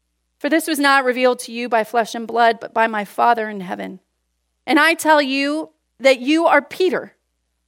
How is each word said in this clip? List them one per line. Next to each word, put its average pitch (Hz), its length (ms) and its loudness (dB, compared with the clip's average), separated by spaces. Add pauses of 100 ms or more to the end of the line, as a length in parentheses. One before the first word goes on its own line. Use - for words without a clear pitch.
(380)
for 294 120 -4
this 320 180 0
was 320 100 -2
not 277 280 2
revealed 247 340 0
to 233 140 -14
you 240 160 -6
by 220 160 0
flesh 226 280 -2
and 233 140 -8
blood, 226 320 2
but - 140 -14
by 226 120 2
my 220 200 -4
Father 233 440 0
in 208 120 -10
heaven. 190 400 -12 (640)
And 254 120 0
I 311 160 4
tell 311 280 2
you 285 480 -4 (320)
that 269 180 4
you 311 260 0
are 285 160 4
Peter, 269 540 -4 (520)